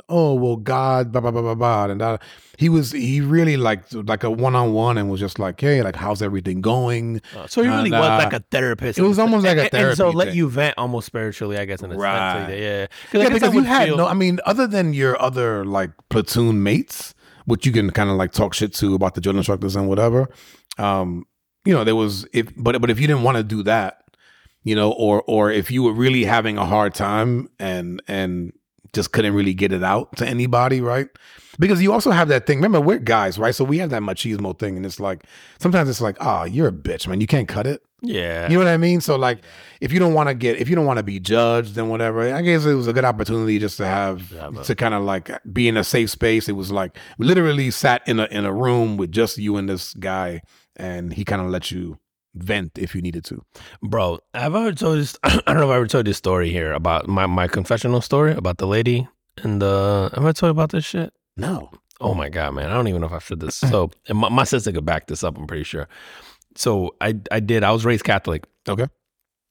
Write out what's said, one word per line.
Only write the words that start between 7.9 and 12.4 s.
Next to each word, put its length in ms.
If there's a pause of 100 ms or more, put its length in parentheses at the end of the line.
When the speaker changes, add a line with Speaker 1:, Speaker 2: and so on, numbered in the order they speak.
Speaker 1:
And, 80
Speaker 2:
was 100
Speaker 1:
uh, 100
Speaker 2:
like 140
a 200
therapist. 480
Speaker 1:
it 20
was 160
almost 260
like 140
a 60
Speaker 2:
And, 100
and 220
so 80
Speaker 1:
therapy 120
Speaker 2:
let 120
Speaker 1:
thing. 80
Speaker 2:
you 120
vent 300
almost 280
spiritually, 520
I 60
guess, 180
in 80
a 60
Speaker 1:
Right. 380
Speaker 2:
sense. 160